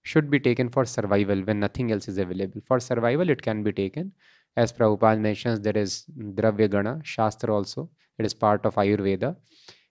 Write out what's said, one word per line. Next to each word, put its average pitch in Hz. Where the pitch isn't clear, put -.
should 151
be 143
taken 123
for 123
survival 101
when 104
nothing 113
else 101
is 95
available. 95
For 127
survival, 123
it 131
can 107
be 101
taken. 147
As 117
Prabhupada 110
mentions, 107
there 104
is 101
Dravya 107
Gana, 107
Shastra 110
also. 107
It 113
is 98
part 104
of 101
Ayurveda, 101